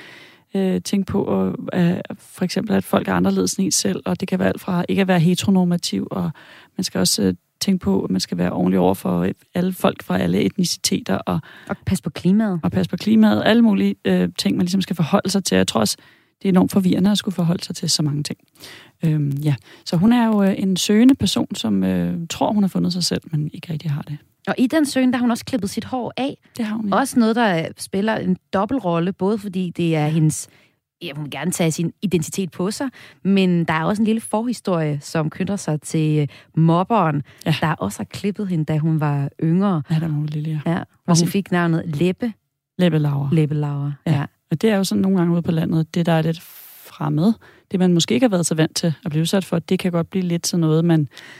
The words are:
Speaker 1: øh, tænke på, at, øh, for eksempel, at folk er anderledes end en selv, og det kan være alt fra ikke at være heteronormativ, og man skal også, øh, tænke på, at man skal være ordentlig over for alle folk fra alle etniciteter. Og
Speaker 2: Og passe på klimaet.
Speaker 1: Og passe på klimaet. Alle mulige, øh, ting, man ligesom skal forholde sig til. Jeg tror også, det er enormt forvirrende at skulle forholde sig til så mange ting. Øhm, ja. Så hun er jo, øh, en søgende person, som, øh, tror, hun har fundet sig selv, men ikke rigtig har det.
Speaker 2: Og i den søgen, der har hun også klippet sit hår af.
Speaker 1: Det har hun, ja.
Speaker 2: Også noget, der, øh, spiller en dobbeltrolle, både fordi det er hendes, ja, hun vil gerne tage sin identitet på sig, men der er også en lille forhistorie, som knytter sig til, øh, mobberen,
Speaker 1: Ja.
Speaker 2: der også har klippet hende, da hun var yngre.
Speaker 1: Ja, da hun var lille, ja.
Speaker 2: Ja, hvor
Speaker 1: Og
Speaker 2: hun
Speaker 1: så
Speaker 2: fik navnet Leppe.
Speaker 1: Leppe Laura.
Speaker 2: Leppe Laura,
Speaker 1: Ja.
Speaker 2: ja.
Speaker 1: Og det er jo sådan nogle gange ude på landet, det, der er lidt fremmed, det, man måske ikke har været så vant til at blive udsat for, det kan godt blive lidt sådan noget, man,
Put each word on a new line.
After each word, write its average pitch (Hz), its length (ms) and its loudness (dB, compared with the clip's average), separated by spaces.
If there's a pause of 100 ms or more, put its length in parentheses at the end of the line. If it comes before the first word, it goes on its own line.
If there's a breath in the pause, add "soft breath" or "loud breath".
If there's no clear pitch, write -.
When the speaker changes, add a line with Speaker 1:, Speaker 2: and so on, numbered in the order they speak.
(560 loud breath)
Speaker 1:
øh, 185 260 0
tænke 196 300 -2
på, 196 300 0
at, 135 140 -2 (340)
øh, 180 80 0 (200)
for - 280 -10
eksempel, 196 300 -2
at 190 80 0
folk 190 240 0
er 190 60 0
anderledes 185 400 2
end 190 120 -2
en 202 60 -2
selv, - 340 -2
og 180 140 -4
det 185 80 -6
kan 185 120 -2
være 185 80 2
alt - 140 -4
fra 175 280 -2
ikke 190 120 0
at 185 60 2
være 185 120 2
heteronormativ, 180 920 0
og 175 180 -4 (480 loud breath)
man 190 60 -4
skal - 160 -4
også, - 240 0
øh, 185 100 2 (280)
tænke 185 220 0
på, 190 200 2
at 208 60 -6
man 185 120 0
skal - 160 -6
være 180 140 0
ordentlig 180 280 2
over - 140 4
for 180 340 -2 (260)
alle 180 200 0
folk - 300 -2
fra 180 160 -4
alle 180 220 0
etniciteter. - 720 -2
Og 175 240 -2 (300 loud breath)
Speaker 2:
Og 202 60 -4 (100)
passe - 180 -2
på 170 60 -6
klimaet. 190 540 0
Speaker 1:
Og 175 80 -2
passe 165 180 0
på 180 80 -6
klimaet. 214 480 4
Alle 233 160 6
mulige, 202 340 2 (100)
øh, 180 320 2
ting, - 200 0
man 190 80 2
ligesom 185 160 0
skal 180 140 -4
forholde 190 340 0
sig 190 140 -2
til. - 120 0
Jeg 185 120 4
tror 220 120 -2
også, 214 180 0 (440 soft breath)
det - 60 -6
er - 20 2
enormt 185 220 4
forvirrende 185 400 2
at 202 60 2
skulle 190 180 -4
forholde 175 280 0
sig - 120 -10
til 160 140 -6
så - 140 0
mange 147 200 -2
ting. - 160 -10 (680 loud breath)
Øhm, 151 240 2
ja. 143 260 0 (300 loud breath)
Så 180 120 -2
hun 220 160 6
er 240 140 4
jo, 208 160 2
øh, 196 140 4
en 190 200 0
søgende 233 380 6
person, 214 400 -2
som, 196 280 -2
øh, 87 300 0 (160)
tror, - 240 0
hun 208 100 2
har 190 40 2
fundet 175 260 -2
sig 180 100 -4
selv, - 180 -2 (100)
men 151 220 -2
ikke 165 200 -10
rigtig 151 180 -6
har 147 100 -4
det. 147 160 -10 (300)
Speaker 2:
Og 202 100 -2
i 254 100 2
den 311 180 2
søgen, 262 260 2
der 254 60 0
har 240 60 0
hun 240 80 2
også 233 140 -4
klippet 196 240 -4
sit - 160 -6
hår 254 320 -6
af. 269 200 -4 (200)
Speaker 1:
Det 233 80 -2
har 214 100 -4
hun, 220 140 -4
ja. 190 60 2
Speaker 2:
Også 254 240 0
noget, 220 160 2
der, 214 240 2
øh, 160 60 -4 (120)
spiller 214 380 -2
en 185 220 -2 (160)
dobbeltrolle, 190 600 -2
både 202 240 -2
fordi 185 400 -6
det 165 180 0
er 147 120 2
hendes, 156 400 2 (540 soft breath)
ja, 170 140 -12
hun 151 80 -8
vil 139 80 -10
gerne 147 200 -6
tage 165 200 0
sin 165 300 -4
identitet 180 500 -2
på 185 200 -4
sig, 269 180 -6 (340 loud breath)
men 185 420 4
der 165 80 -2
er 160 100 0
også 208 180 0
en 226 40 2
lille 220 160 0
forhistorie, 180 800 -2
som 156 280 -4
knytter 190 260 -4
sig 151 260 -4
til, 156 380 0
øh, 147 80 0 (280 loud breath)
mobberen, 165 680 2 (220 loud breath)
Speaker 1:
Ja. 156 160 2
Speaker 2:
der 156 120 0
også 202 260 -6
har 208 60 -6
klippet 202 420 -6
hende, 160 180 0
da 156 120 -2
hun 160 220 0
var 143 300 0 (140)
yngre. 175 380 2 (100)
Speaker 1:
Ja, 160 80 2
da 160 80 -2
hun 151 140 -2
var 151 60 -4
lille, 151 380 -4
ja. 165 60 0
Speaker 2:
Ja, 165 40 0
hvor - 80 -6
Speaker 1:
Og - 20 -14 (220)
Speaker 2:
hun 170 80 4
Speaker 1:
så 165 100 2
Speaker 2:
fik - 260 -2
navnet 170 320 2 (120)
Leppe. 185 380 -2 (440)
Speaker 1:
Leppe 175 200 4
Laura. 143 340 0
Speaker 2:
Leppe 151 240 2
Laura, 143 360 -4 (140)
Speaker 1:
Ja. 170 60 0
Speaker 2:
ja. 143 140 0 (260)
Speaker 1:
Og 156 100 -2
det 226 80 4
er 214 80 2
jo 196 60 2
sådan 202 180 0
nogle 190 160 2
gange 170 160 2
ude 170 80 2
på 165 100 -2
landet, 160 440 -2
det, 170 100 0
der 170 60 2
er 160 100 2
lidt 165 180 -2 (460)
fremmed, 151 480 0 (380 soft breath)
det, 190 80 0
man 180 140 4
måske 170 200 2
ikke 240 100 4
har 254 60 4
været 175 160 2
så 165 100 0
vant 156 200 0
til 165 180 0 (120)
at 165 60 -4
blive 151 100 0
udsat 180 240 0
for, 170 140 -2
det 180 200 -2
kan 185 120 -2
godt 170 180 -2
blive 190 160 -2
lidt 170 220 -2
sådan 175 140 0
noget, 160 240 4
man, 160 220 4 (320 loud breath)